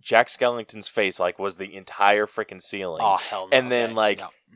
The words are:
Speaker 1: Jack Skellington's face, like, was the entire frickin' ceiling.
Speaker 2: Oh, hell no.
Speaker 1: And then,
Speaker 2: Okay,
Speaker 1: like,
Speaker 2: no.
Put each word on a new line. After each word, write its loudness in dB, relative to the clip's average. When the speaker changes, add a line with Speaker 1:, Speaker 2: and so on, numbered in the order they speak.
Speaker 1:
Jack 4
Skellington's -4
face, 0
like, 0
was -6
the -12
entire 2
frickin' -8
ceiling. -6
Speaker 2:
Oh, 4
hell -6
no. 2
Speaker 1:
And 2
then, 0
Speaker 2:
Okay, -10
Speaker 1:
like, 2
Speaker 2:
no. -14